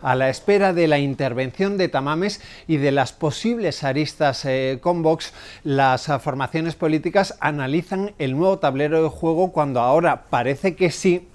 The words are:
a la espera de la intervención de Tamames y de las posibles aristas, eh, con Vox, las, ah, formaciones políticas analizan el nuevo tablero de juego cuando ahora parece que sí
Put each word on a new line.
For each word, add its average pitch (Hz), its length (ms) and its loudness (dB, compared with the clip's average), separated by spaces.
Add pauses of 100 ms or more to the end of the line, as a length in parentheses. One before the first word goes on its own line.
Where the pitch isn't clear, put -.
a 131 100 2
la 131 160 2
espera 202 420 2
de 170 160 2
la 147 120 4
intervención 139 800 -2
de 175 100 2
Tamames 156 520 -2 (260)
y 156 100 2
de 139 140 2
las 135 200 2
posibles 185 720 -2
aristas, 143 600 -2
eh, 131 340 -2
con 175 220 0
Vox, 160 320 0 (300)
las, 135 460 2
ah, 139 100 0
formaciones 151 560 -4
políticas 160 640 0
analizan 151 800 -4
el 135 180 -2
nuevo 190 220 2
tablero 147 420 0
de 156 80 2
juego 165 420 0
cuando 139 300 0
ahora 143 480 2
parece 139 460 0
que 180 160 2
sí 180 440 0